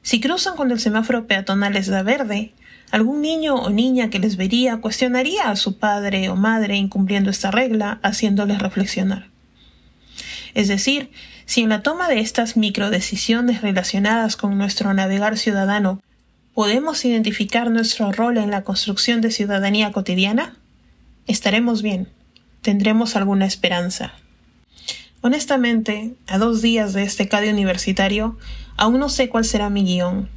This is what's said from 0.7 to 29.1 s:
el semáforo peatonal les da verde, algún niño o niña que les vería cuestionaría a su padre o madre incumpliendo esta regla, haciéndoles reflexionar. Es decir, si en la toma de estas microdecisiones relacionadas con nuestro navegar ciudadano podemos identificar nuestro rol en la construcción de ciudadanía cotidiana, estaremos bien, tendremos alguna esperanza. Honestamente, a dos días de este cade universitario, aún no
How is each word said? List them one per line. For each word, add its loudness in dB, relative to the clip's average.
el -2
semáforo 0
peatonal 0
les -2
da 0
verde, -2
algún 2
niño 0
o -2
niña 2
que -4
les 0
vería 2
cuestionaría 0
a -2
su -2
padre 0
o -2
madre 2
incumpliendo 0
esta -2
regla, 0
haciéndoles 0
reflexionar. -2
Es 2
decir, 0
si 0
en 2
la 2
toma 0
de 2
estas -2
microdecisiones 0
relacionadas 0
con -2
nuestro 0
navegar 0
ciudadano 0
podemos 0
identificar 0
nuestro 0
rol 2
en 0
la -2
construcción 0
de 2
ciudadanía 0
cotidiana, 0
estaremos 0
bien, -4
tendremos 2
alguna 2
esperanza. -2
Honestamente, 0
a 0
dos 2
días 2
de 0
este -2
cade 2
universitario, 0
aún 4
no 0